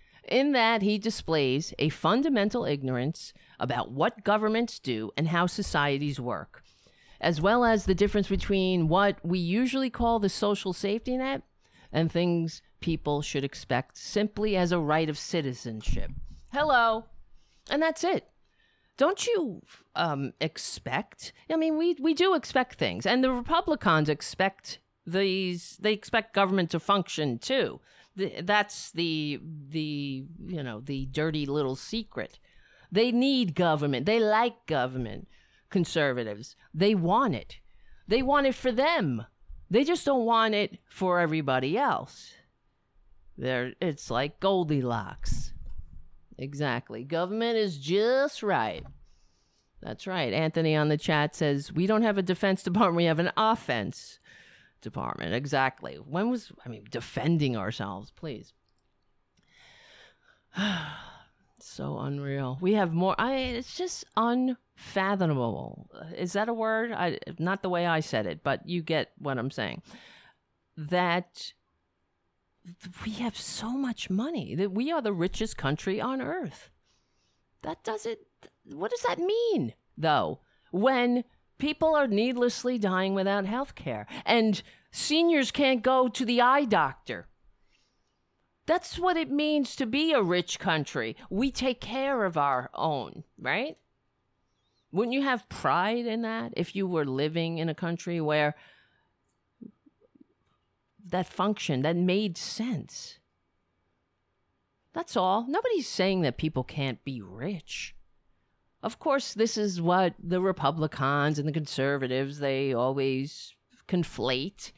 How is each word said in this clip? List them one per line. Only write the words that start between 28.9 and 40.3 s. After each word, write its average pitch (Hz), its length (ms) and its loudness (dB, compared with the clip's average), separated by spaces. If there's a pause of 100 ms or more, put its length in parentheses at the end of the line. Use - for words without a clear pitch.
the, 156 500 -2 (300)
the, 143 540 -4 (220)
you 170 160 -6
know, 117 180 -8
the 135 260 -6
dirty 151 400 0
little 139 300 0
secret. - 600 -8 (540)
They 226 200 4
need 247 420 2
government. 147 500 2
They 220 160 4
like 220 460 2
government, 127 640 -2 (420)
conservatives. 123 840 0 (180)
They 202 200 4
want 190 400 4
it. - 260 -10 (460)
They 240 160 2
want 277 240 4
it 262 80 2
for 254 180 0
them. 214 520 2 (460)
They 233 140 6
just 330 200 0
don't 254 220 2
want 226 280 4